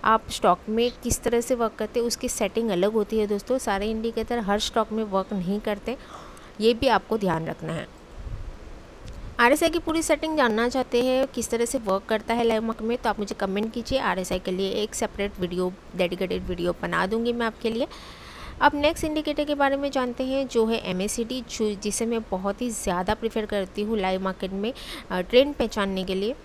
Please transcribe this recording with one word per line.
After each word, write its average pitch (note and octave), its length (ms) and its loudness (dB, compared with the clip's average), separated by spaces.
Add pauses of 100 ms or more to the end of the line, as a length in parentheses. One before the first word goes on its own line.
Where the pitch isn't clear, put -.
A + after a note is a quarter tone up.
आप A3 280 4
stock F3+ 280 4 (100)
में A#3 220 2 (120)
किस A#3+ 200 0
तरह A#3 180 4
से B3 140 0
work A3+ 240 0
करते A3 200 -2
हैं A#3 80 0
उसकी A#3+ 220 -2
setting A3+ 400 0
अलग G3 240 4
होती A3 260 2
है G#3 80 2
दोस्तों। G#3 300 0
सारे G#3 340 0
indicator A3+ 480 -2
हर G3+ 200 2
stock A3 320 0
में A3 120 0
work F#3+ 300 0
नहीं F#3+ 260 0
करते, G#3 380 -4 (640)
ये A3+ 120 6
भी A#3 140 2
आपको A3 300 4
ध्यान E3 280 0
रखना D#3+ 280 -6
है। - 140 -6 (1500)
आरएसआई D4 300 6
की E4 100 0
पूरी E4 220 0
setting D#4+ 360 2
जानना A#3 320 4
चाहते B3 340 2
हैं C4 240 4
किस A#3+ 220 -6
तरह A#3 160 2
से B3 120 -2
work G3 320 0
करता A3 240 0
है A#3 100 2
लाइव A3+ 200 2
मार्केट A3+ 240 -4
में, A#3+ 100 0
तो B3 120 -2
आप G#3 100 -2
मुझे G#3 160 -4
comment G#3 380 -2
कीजिए। A3+ 260 -2
आरएसआई F#3 400 0
के - 120 -4
लिए F#3+ 200 0
एक - 240 -2
separate G3+ 440 -4
video, F3+ 340 -2 (220)
dedicated F3+ 480 -2
video F3 380 -2
बना F3 260 0
दूंगी A#3 260 0
मैं A#3+ 120 0
आपके A3+ 240 -2
लिए। A#3 180 -2 (720)
अब D4 140 8
next D4 280 2
indicator D4+ 420 0
के D4 100 0
बारे C#4 200 4
में C#4 160 -2
जानते B3+ 320 0
हैं C4 240 0
जो A3+ 180 4
है A3+ 120 2 (120)
एमएसीडी, A3 520 -2
जो, G#3+ 340 -2
जिसे G#3 300 -2
मैं A3+ 160 0 (100)
बहुत G3 300 -2
ही B3 80 -2
ज़्यादा G3 440 0
prefer A3 320 -2
करती G3+ 360 -2
हूँ A3 160 0
live F#3+ 240 2
market F#3+ 300 -4
में, G3+ 220 -2 (380)
अ, F#3 100 0
trend C4+ 340 6
पहचानने G3 480 -2
के F#3 120 -2
लिए। G#3 300 -2